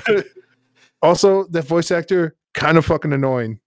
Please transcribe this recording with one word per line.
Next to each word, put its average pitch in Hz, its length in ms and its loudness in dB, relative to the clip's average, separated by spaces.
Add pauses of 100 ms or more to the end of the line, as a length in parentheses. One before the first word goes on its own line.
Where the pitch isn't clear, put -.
<laughs> 208 140 0 (800)
also, 190 440 2
that 165 200 -6
voice 165 260 -2
actor, 170 440 -2 (180)
kind 160 240 2
of 160 80 2
fucking 156 280 -2
annoying 127 540 -4